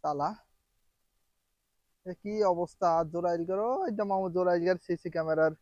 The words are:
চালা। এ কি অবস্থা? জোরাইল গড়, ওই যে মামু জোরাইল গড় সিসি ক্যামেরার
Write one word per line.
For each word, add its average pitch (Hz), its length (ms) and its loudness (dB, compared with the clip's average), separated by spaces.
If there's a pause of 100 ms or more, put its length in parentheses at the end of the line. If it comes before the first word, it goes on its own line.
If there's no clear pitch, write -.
চালা। 151 320 -4 (1700)
এ 180 80 -10
কি 208 300 -2
অবস্থা? 170 600 2
জোরাইল 170 400 -2
গড়, 190 200 -2
ওই 269 260 -2
যে 208 120 -4
মামু 190 280 -2
জোরাইল 175 340 2
গড় 185 120 2
সিসি 175 340 -6
ক্যামেরার 160 520 2